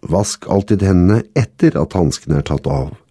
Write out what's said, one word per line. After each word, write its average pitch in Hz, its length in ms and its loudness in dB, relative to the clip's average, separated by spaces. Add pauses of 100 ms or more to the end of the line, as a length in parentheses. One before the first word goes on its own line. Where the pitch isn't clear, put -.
Vask 95 440 -2
alltid 98 360 0
hendene 95 360 4 (120)
etter - 460 0
at - 160 -4
hanskene 78 440 -2
er 71 60 -8
tatt 69 240 -4
av. 69 220 -4 (180)